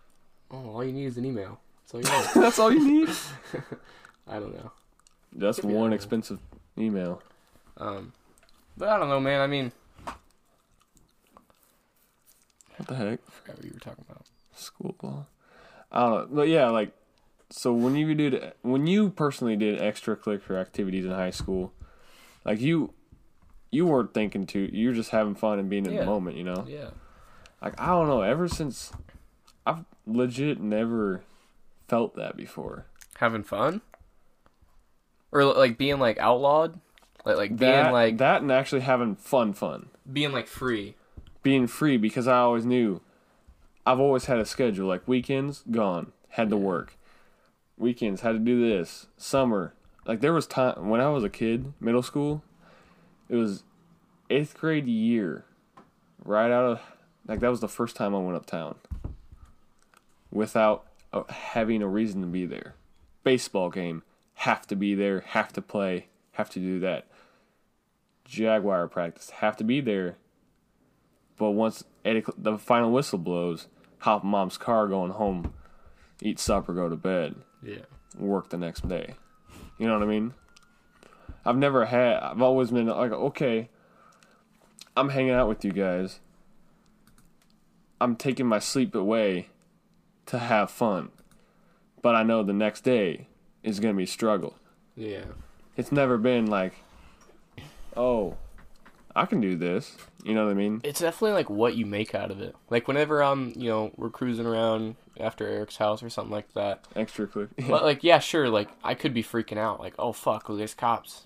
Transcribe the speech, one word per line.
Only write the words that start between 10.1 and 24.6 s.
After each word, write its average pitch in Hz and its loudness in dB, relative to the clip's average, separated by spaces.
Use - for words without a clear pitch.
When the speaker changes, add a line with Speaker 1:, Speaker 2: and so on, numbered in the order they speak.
Speaker 2:
What - -12
the 131 -8
heck? 113 -4
Speaker 1:
I - -20
forgot - -20
what - -18
you - -16
were - -20
talking - -18
about. - -20
Speaker 2:
School - -12
ball. 143 -12
I - 0
don't 120 4
know. 139 -6
But 147 2
yeah, 156 6
like, 110 0
so - -2
when 120 2
you 156 2
did, 143 0
when 135 2
you 202 4
personally 135 -2
did 104 0
extracurricular 104 -4
activities 95 -4
in 92 -4
high 92 -2
school, 92 -4
like, 107 0
you, 151 0
you 160 2
weren't 131 2
thinking 101 -2
too, 98 -2